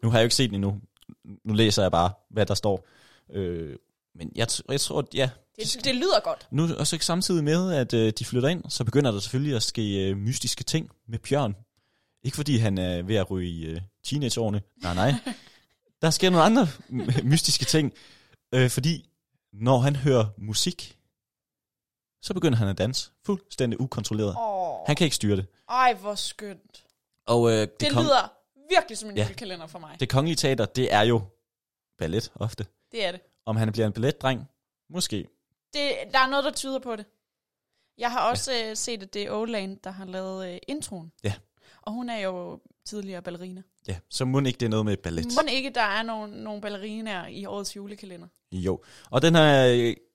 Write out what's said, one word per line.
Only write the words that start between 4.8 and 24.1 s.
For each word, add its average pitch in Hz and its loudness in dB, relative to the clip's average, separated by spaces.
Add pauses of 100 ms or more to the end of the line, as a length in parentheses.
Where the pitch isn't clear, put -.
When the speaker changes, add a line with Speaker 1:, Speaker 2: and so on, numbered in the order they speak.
Speaker 1:
tror, - -2
at, 135 -2
ja. 127 0 (280)
Speaker 2:
Det, 233 -6
det 262 0
lyder 311 2
godt. - -6
Speaker 1:
Nu, 160 0 (100)
og 151 -2
så 165 -2
samtidig 175 0
med, 175 2
at, 123 0
øh, 110 4
de 120 -6
flytter 123 0
ind, 175 -2
så - -4
begynder 131 2
der 101 -2
selvfølgelig 135 -2
at 104 0
ske, 98 -2
øh, 98 -2
mystiske 113 -4
ting - -2 (180)
med 113 -8
Bjørn. 127 0 (680)
Ikke 131 -4
fordi 147 2
han 107 2
er 90 -2
ved 104 0
at 92 0
ryge 90 -4
i, 82 -8
øh, 80 -8 (240)
teenageårene. 117 -2 (200)
Nej, 87 -4
nej. 110 2 (120)
Speaker 2:
<laughs> 247 -6 (680)
Speaker 1:
Der 160 2
sker 185 2
nogle 170 6
andre 226 6 (260)
m-, 123 0
mystiske 139 2
ting. 156 2 (600)
Øh, 127 6
fordi 151 -2 (440)
når 120 4
han 139 2
hører 127 4 (120)
musik, - -4 (1200)
så 202 -6
begynder 160 4
han 101 2
at 95 -2
danse 120 -2 (160)
fuldstændig - -2
ukontrolleret. 107 -2